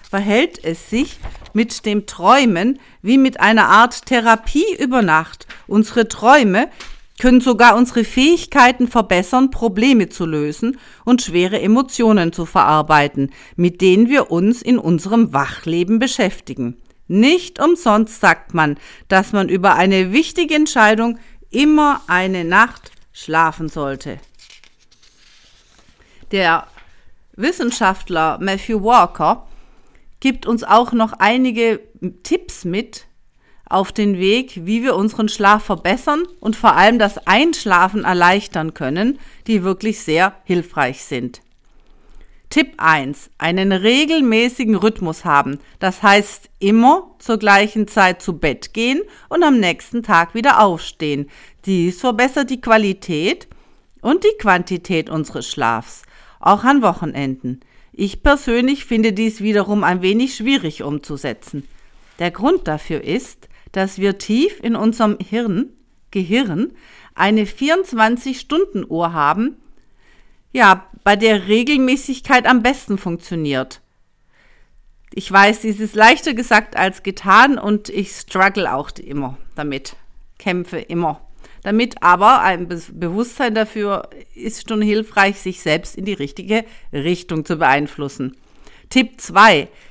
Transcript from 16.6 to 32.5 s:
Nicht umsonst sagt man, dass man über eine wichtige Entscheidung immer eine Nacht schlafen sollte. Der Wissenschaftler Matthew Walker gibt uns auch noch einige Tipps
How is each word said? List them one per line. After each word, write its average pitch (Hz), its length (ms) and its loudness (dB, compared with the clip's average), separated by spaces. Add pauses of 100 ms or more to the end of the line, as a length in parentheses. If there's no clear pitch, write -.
Nicht 269 520 2
umsonst 226 600 0
sagt 175 320 0
man, 151 240 0 (320)
dass 190 240 0
man 196 160 0
über 185 260 2
eine 190 380 2
wichtige 320 420 0
Entscheidung 233 640 2 (300)
immer 294 600 2
eine 185 360 -2
Nacht 202 480 0 (200)
schlafen 160 580 -2
sollte. 139 480 -8 (2000)
Der 170 360 0 (680)
Wissenschaftler 185 1040 -2
Matthew 196 420 -4
Walker 202 640 2 (760)
gibt - 260 -2
uns 233 180 -2
auch 233 280 2
noch 220 220 0
einige 233 640 0 (440)
Tipps - 400 -6